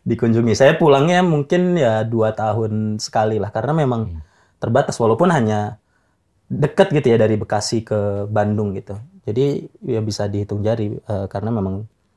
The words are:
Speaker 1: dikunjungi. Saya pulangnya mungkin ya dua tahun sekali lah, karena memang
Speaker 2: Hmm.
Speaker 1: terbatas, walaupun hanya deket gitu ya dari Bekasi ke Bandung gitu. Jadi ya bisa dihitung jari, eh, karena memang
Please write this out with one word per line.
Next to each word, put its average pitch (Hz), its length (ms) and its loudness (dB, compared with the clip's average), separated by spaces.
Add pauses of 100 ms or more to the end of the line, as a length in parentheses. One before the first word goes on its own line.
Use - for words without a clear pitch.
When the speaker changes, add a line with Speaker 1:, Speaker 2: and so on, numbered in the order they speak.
Speaker 1:
dikunjungi. 117 500 2
Saya 143 240 6
pulangnya 165 480 4
mungkin 175 480 2
ya 113 320 2
dua 110 320 0
tahun 107 640 -2
sekali 110 400 -2
lah, 101 80 -4
karena 113 240 -4
memang 120 400 0
Speaker 2:
Hmm. 80 80 -12 (380)
Speaker 1:
terbatas, 120 420 0
walaupun 120 320 4
hanya 107 480 0 (680)
deket 147 460 0
gitu 139 160 2
ya 117 80 6
dari 110 180 4
Bekasi 107 460 -2
ke 101 480 -4
Bandung 104 480 -2
gitu. 98 160 -12 (320)
Jadi 139 400 -2 (160)
ya 131 180 -4
bisa 107 300 -4
dihitung 104 320 -4
jari, 107 320 -2
eh, 98 340 -6
karena 98 220 -6
memang 101 400 -4 (280)